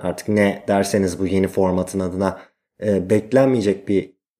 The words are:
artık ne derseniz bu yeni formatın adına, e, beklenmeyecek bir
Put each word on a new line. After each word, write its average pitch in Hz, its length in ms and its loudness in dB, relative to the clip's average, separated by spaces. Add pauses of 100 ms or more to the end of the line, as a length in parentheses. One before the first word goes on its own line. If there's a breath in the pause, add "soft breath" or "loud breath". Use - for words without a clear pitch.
artık - 260 -6
ne 101 400 2
derseniz 98 520 0
bu 95 80 -2
yeni 95 200 2
formatın 92 520 0
adına, 92 400 -4 (440 loud breath)
e, 98 260 0
beklenmeyecek 110 800 2
bir 98 260 -2 (260)